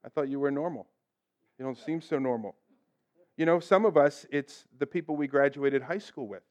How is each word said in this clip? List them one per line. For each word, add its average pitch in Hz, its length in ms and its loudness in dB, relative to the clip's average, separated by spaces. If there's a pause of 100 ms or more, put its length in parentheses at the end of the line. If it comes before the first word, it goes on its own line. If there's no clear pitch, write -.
I - 40 -14
thought 143 200 -2
you 139 120 -4
were 143 100 0
normal. 143 380 -6 (680)
You 131 60 -12
don't 131 140 -6
seem 160 220 -4
so 156 180 -4
normal. 120 380 -4 (800)
You 160 100 0
know, 170 140 4
some 190 240 2
of 180 120 4
us, 143 340 4
it's - 360 -6 (120)
the 139 80 0
people 156 280 -4
we 147 120 -2
graduated 139 560 2
high 160 160 -6
school 147 280 -12
with. 98 240 -12